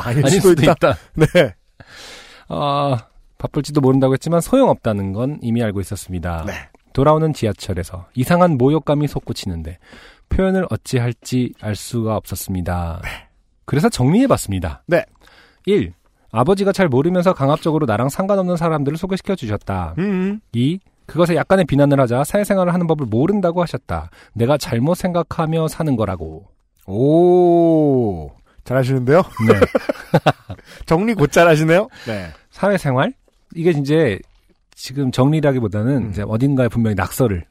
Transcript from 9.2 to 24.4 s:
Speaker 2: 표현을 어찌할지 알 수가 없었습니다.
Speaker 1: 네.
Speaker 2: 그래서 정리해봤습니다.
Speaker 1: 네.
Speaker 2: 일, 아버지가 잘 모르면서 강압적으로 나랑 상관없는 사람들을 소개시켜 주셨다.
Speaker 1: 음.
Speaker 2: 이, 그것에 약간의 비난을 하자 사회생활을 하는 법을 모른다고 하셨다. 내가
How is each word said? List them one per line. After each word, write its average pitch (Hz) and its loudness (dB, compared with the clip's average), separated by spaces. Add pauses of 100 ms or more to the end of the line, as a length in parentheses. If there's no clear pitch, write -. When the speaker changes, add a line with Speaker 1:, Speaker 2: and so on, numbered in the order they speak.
Speaker 2:
표현을 190 0
어찌할지 120 -4
알 107 -6
수가 110 -6
없었습니다. 90 -6
Speaker 1:
네. - -10 (560)
Speaker 2:
그래서 151 0
정리해봤습니다. 127 0
Speaker 1:
네. 160 0 (600)
Speaker 2:
일, 147 0 (400)
아버지가 190 0
잘 185 0
모르면서 175 2
강압적으로 151 0
나랑 117 0
상관없는 190 -2
사람들을 156 -2
소개시켜 190 -6
주셨다. 98 -6
Speaker 1:
음. 190 -4 (140)
Speaker 2:
이, 135 0 (260)
그것에 165 0
약간의 190 2
비난을 143 4
하자 127 2
사회생활을 190 0
하는 175 0
법을 151 -2
모른다고 170 0
하셨다. 85 -8 (220)
내가 117 0